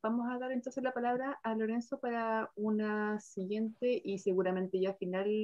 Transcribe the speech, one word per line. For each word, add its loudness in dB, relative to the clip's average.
vamos 0
a -2
dar -4
entonces -4
la 0
palabra 0
a 0
Lorenzo 0
para 0
una 0
siguiente -2
y -2
seguramente 2
ya 2
final -2